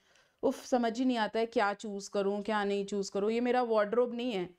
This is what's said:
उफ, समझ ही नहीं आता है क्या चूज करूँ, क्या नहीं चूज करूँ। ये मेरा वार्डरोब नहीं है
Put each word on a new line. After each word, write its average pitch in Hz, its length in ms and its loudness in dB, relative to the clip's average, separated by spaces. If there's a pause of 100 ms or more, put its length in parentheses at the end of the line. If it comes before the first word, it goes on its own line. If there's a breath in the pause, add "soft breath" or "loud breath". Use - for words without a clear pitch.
(420 soft breath)
उफ, - 240 0
समझ 240 320 0
ही 262 60 0
नहीं 254 140 2
आता 214 200 0
है 226 80 2
क्या 208 280 0
चूज 196 340 -8
करूँ, 202 340 0
क्या 208 220 0
नहीं 202 220 0
चूज 196 240 -4
करूँ। 202 220 0
ये 233 80 0
मेरा 247 220 2
वार्डरोब 226 520 2
नहीं 240 180 -4
है 180 160 -2 (100)